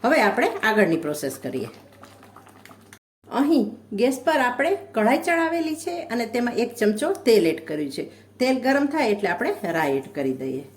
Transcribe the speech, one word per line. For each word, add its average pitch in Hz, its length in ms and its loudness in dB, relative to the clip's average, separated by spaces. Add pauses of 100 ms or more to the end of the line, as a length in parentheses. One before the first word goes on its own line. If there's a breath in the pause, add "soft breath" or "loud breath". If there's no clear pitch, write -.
હવે 269 220 4
આપણે 247 220 2 (200)
આગળની 196 380 2
પ્રોસેસ 147 380 -6
કરીએ. 120 260 -6 (1700)
અહીં 285 260 4 (360)
ગેસ 262 260 0
પર 311 180 2
આપણે 269 260 0 (220)
કઢાઈ 247 320 2
ચડાવેલી 330 580 0
છે 349 140 -6 (140)
અને 233 120 -2 (120)
તેમાં 240 280 0
એક 233 60 -6 (100)
ચમચો 220 320 2 (160)
તેલ 175 240 6
એડ 160 160 -6
કર્યું 151 300 -4
છે. - 100 -8 (320 loud breath)
તેલ 254 240 2
ગરમ 277 220 2 (100)
થાય 240 180 2
એટલે 196 200 -2
આપણે 214 440 -4
રાઈ 139 220 2
એડ 135 80 -14 (100)
કરી 131 240 -2
દઈએ 135 220 -6 (120)